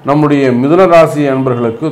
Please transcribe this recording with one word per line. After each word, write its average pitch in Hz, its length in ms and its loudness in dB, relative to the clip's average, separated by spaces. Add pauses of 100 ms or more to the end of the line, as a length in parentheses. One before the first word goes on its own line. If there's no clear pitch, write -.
நம்முடைய 143 420 0 (120)
மிதுன 175 320 2
ராசி 151 280 2 (120)
அன்பர்களுக்கு 123 580 -4